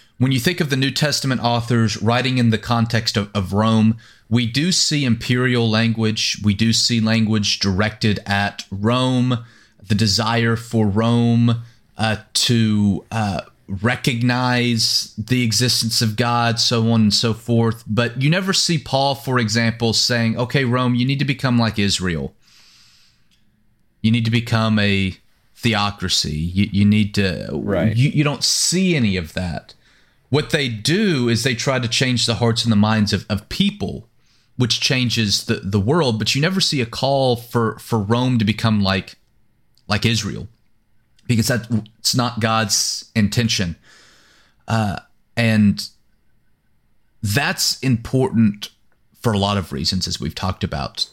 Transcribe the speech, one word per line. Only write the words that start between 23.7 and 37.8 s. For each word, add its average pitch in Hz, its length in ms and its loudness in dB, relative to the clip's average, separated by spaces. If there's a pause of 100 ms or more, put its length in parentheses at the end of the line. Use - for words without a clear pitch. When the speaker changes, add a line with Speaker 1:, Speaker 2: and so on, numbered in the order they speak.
Speaker 1:
You 110 100 2
need 117 140 2
to 117 60 0
become 113 480 0
a 98 380 0 (380)
theocracy. 101 840 -2
You, 90 360 0
you 98 120 4
need 104 320 4
to," 90 360 -2
Speaker 2:
Right. 98 420 0
Speaker 1:
you, 131 160 2
you 147 140 2
don't 143 200 -4
see 180 520 0
any 104 220 0
of 80 160 -8
that. 90 400 -6 (560)
What 143 200 -2
they 143 180 0
do 131 600 0
is 110 140 0
they 131 120 0
try 131 240 -2
to 120 100 -2
change 123 380 0
the 113 100 0
hearts 117 280 0
and 113 80 2
the 104 40 4
minds 107 360 2
of, 98 160 -4
of 101 200 -6
people, - 600 -4 (480)
which 120 240 0
changes 117 640 0
the, 117 120 -2
the 101 240 -2
world, 123 380 2
but 110 160 -2
you 139 60 -2
never 190 200 0
see 143 200 0
a 117 60 -2
call 131 500 0
for, 117 420 -2
for - 200 -2